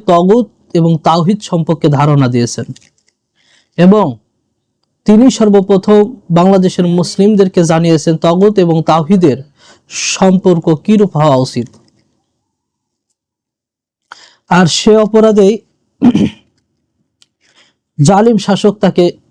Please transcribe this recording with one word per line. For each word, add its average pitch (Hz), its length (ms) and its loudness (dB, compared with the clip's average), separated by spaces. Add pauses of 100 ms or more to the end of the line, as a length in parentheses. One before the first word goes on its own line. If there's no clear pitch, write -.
তগুত 190 440 0 (240)
এবং 165 240 0
তাওহীদ 170 440 -2
সম্পর্কে 165 460 -4
ধারণা 143 400 0
দিয়েছেন, 120 360 -4 (1120)
এবং 180 400 2 (880)
তিনি 220 240 4
সর্বপ্রথম 208 840 0 (140)
বাংলাদেশের 185 580 0
মুসলিমদেরকে 185 760 0
জানিয়েছেন 165 520 0
তগুত 185 420 0
এবং 165 240 0
তাওহীদের 156 680 -2 (560)
সম্পর্ক 180 720 -2
কিরূপ 208 340 0
হওয়া 151 200 0
উচিত। 127 300 -4 (2750)
আর 175 180 2
সে - 280 0
অপরাধেই 214 680 0 (360)
<clears throat> - 360 0 (1600)
জালিম 202 400 2
শাসক 202 400 -2
তাকে 180 400 -2 (120)